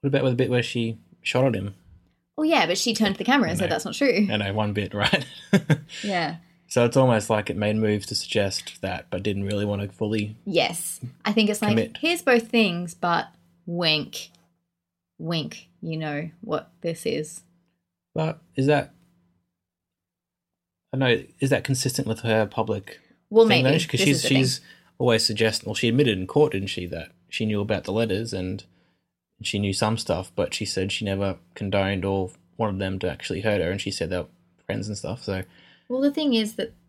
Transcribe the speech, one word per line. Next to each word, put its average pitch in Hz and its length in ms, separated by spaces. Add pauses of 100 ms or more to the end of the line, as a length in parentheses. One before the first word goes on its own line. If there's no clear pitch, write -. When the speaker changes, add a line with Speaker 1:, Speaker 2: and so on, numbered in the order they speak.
Speaker 1:
What 143 80
about 135 140
with 127 100
the 120 40
bit 127 120
where 123 140
she 113 340 (240)
shot 127 240
at 120 100
him? 101 200 (640)
Speaker 2:
Well, 311 80
yeah, 294 220
but 180 100
she 240 160
turned 202 220
to - 40
the 196 60
camera 247 240
and 170 80
Speaker 1:
I - 20
Speaker 2:
said, 180 100
Speaker 1:
know. 175 60
Speaker 2:
"That's - 100
not - 100
true." 214 360
Speaker 1:
I 107 60
know, 98 160
one 104 200
bit, 101 200
<laughs> - 0
right? 107 320 (800)
Speaker 2:
Yeah. 170 340 (300)
Speaker 1:
So 120 180
it's 117 120
almost 120 320
like 107 200
it - 80
made 104 180
moves 107 320
to 101 80
suggest - 680
that, 90 280
but 95 140
didn't 98 220
really 104 200
wanna 101 240
fully 107 560
Speaker 2:
Yes. - 560 (240)
I 214 80
think 214 160
it's 208 120
like, 208 100
Speaker 1:
commit. 220 260
Speaker 2:
"Here's 339 240
both 233 260
things, 175 460
but 170 340 (380)
wink, 165 640 (920)
wink, 160 480 (140)
you 160 160
know 156 320 (100)
what - 320 (100)
this 165 240
is." 151 360 (760)
Speaker 1:
But 160 240 (160)
is 135 120
that, 147 260 (2000)
I 131 40
don't - 20
know, 127 240 (160)
is 135 100
that 135 140
consistent 131 440
with 113 140
her 110 240
public 107 540 (300)
Speaker 2:
Well, 226 180
Speaker 1:
thing, 180 160
Speaker 2:
maybe. 143 140
Speaker 1:
though? 170 80
'Cause - 140
Speaker 2:
This - 20
Speaker 1:
she's, 147 160
Speaker 2:
is - 60
the 131 60
thing. 131 80
Speaker 1:
she's 131 240 (360)
always 117 280
suggested, 110 400
well, 110 100
she - 120
admitted 117 300
in 92 100
court, - 260
didn't 98 160
she, 90 180
that 82 240 (180)
she - 160
knew 107 160
about 101 240
the 95 80
letters 110 400
and 95 300 (760)
she - 180
knew 101 140
some 110 240
stuff, 92 380
but - 180
she 107 120
said 95 260
she - 140
never 98 320 (180)
condoned 98 500
or 98 260 (260)
wanted 101 220
them 95 200
to 92 100
actually 85 320
hurt 104 200
her, 85 100
and 98 100
she - 80
said 85 200
they 92 100
were 90 80 (380)
friends 107 220
and 104 100
stuff, - 260
so. 95 200 (440)
Speaker 2:
Well, 254 140
the 285 100
thing 294 240
is 214 200
that - 180 (160)